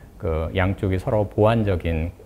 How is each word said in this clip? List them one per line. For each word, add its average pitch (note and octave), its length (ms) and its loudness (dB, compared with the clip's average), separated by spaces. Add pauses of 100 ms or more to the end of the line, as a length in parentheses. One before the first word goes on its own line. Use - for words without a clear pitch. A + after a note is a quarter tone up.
(180)
그 E2 360 -4
양쪽이 F#2+ 440 0
서로 G#2+ 300 0
보완적인 F#2 840 2 (140)